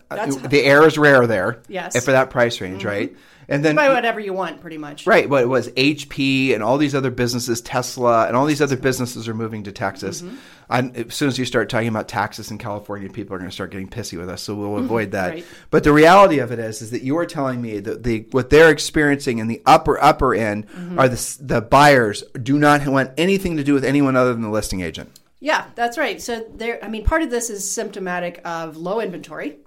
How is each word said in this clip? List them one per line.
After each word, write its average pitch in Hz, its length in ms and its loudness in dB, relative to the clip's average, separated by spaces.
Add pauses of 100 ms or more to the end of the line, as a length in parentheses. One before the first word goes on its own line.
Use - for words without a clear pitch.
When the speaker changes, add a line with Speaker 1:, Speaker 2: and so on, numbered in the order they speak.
Speaker 1:
That's 147 280 -4
Speaker 2:
the 135 280 2
air 143 240 8
is 151 100 0
rare 139 280 6
there 110 420 -2
Speaker 1:
Yes. 170 340 -4
Speaker 2:
for 139 100 0
that 131 180 2
price 120 320 0
range, 95 180 -10
Speaker 1:
Mm-hmm. 110 80 -6
Speaker 2:
right? 101 280 -6 (320)
And 143 160 -2
then 156 120 2
Speaker 1:
Buy 285 180 4
whatever 233 240 -2
you 202 140 -8
want, 175 280 -8
pretty 160 180 -16
much. 147 280 -14
Speaker 2:
Right, 208 240 4
what 139 120 4
it 120 60 2
was, 127 280 0
H 143 320 0
P 135 440 0
and 107 120 -2
all 127 140 2
these 143 180 0
other 131 160 -2
businesses, 120 480 -2
Tesla, 120 640 0
and - 100 -2
all 131 80 2
these 151 180 0
other 135 140 0
businesses 120 520 -4
are 113 60 -6
moving 110 300 -8
to 101 80 -12
Texas. 98 500 -8
Speaker 1:
Mm-hmm. 185 120 -14 (340)
Speaker 2:
I'm, 127 280 -2
as 117 180 -8
soon 147 140 -2
as 123 100 -4
you 127 60 -2
start 117 240 -2
talking 117 180 -2
about 107 220 -4
taxes 107 420 -6
in 104 80 -12
California, 104 500 -12
people 98 280 -12
are - 20 -8
gonna 92 140 -12
start 95 180 -10
getting 95 180 -12
pissy 101 300 -12
with 90 100 -10
us, 87 140 -10
so 104 140 -8
we'll 104 140 -6
Speaker 1:
Mm-hmm. 104 160 -4
Speaker 2:
avoid 113 260 -2
that. 95 180 -2
Speaker 1:
Right. 165 160 -12 (240)
Speaker 2:
But 143 140 2
the 147 80 6
reality 165 480 8
of 120 100 -4
it 117 80 -6
is, 110 240 -8
is 110 80 -12
that 120 120 -6
you 135 160 -2
are 170 80 -2
telling 135 360 -4
me 107 160 -6
that 101 240 -8
the, 113 300 -4
what 127 180 0
they're 156 200 8
experiencing 143 680 0
in 110 80 -4
the 113 180 -6
upper, 143 380 4
upper 143 320 4
end 104 340 -2
Speaker 1:
Mm-hmm. 175 300 -8
Speaker 2:
are 135 80 6
the 123 80 2
s-, - 260 -8
the 135 200 -2
buyers 131 640 4 (180)
do 135 160 0
not 147 300 4
want 135 280 0
anything 185 420 0
to 143 40 -2
do 143 120 2
with 135 100 2
anyone 139 320 2
other 127 160 4
than 113 100 -4
the 107 80 -4
listing 104 300 -4
agent. - 400 -10 (180)
Speaker 1:
Yeah, 269 360 -4
that's 240 240 -4
right. 220 220 -4
So 226 340 -10
there, 233 280 -8
I 202 60 -14
mean, 220 160 -8
part 320 160 0
of 320 100 -4
this 233 200 -6
is 196 200 -10
symptomatic 180 760 -8
of 165 320 -10
low 180 220 -6
inventory. 170 680 -10